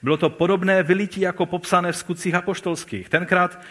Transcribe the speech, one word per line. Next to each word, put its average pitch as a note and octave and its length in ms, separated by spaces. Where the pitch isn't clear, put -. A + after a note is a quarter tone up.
Bylo D3 140
to D#3 120
podobné F#3 540
vylití F#3+ 380
jako F3+ 240
popsané F3 460
v E3 60
Skutcích F3 380
apoštolských. E3+ 720
Tenkrát F3+ 500